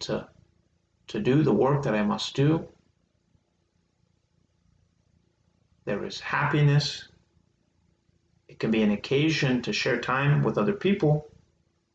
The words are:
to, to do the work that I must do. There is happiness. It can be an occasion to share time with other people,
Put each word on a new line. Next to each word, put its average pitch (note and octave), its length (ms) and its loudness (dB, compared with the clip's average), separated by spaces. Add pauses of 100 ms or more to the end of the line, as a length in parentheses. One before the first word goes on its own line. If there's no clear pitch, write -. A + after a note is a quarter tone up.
to, - 280 -6 (800)
to - 120 -8
do B2+ 240 2
the B2 120 2
work C3+ 300 2
that A2 100 0
I G#2+ 80 0
must G#2 340 -4
do. D3+ 320 2 (3250)
There G2+ 180 -6
is G2 160 -12
happiness. C#3+ 880 0 (1400)
It - 100 -20
can A2+ 120 -2
be A2 120 2
an G#2 80 4
occasion C3+ 720 0
to G#2+ 100 -6
share B2 260 -2
time C#3 440 0
with A2 160 0
other G#2 160 0
people, D3+ 520 0 (680)